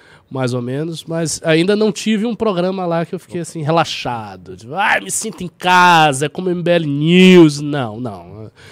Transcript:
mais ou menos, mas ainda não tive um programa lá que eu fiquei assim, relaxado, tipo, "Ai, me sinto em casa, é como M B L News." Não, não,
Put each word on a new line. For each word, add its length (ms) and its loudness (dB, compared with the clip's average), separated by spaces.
mais 240 -4
ou 80 -4
menos, 420 -8
mas 400 -6
ainda 320 0
não 160 0
tive 340 -2
um 100 -4
programa 500 -4
lá 200 -2
que 80 -14
eu 60 -8
fiquei 220 -12
assim, 220 -10
relaxado, 920 -4
tipo, 180 -16
"Ai, 280 -2
me 100 -10
sinto 320 -8
em 60 -10
casa, 760 4
é 20 -4
como 200 -6
M 140 -4
B 80 0
L 160 0
News." 720 6
Não, 400 -6
não, 500 -14